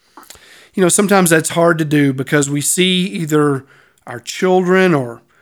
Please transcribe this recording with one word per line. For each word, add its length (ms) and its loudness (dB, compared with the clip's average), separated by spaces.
You 80 -2
know, 60 4
sometimes 420 2
that's 200 2
hard 280 2
to 60 -2
do 280 0
because 360 -2
we 120 -4
see 460 -2
either 600 -2
our 140 -14
children 760 0
or 260 -4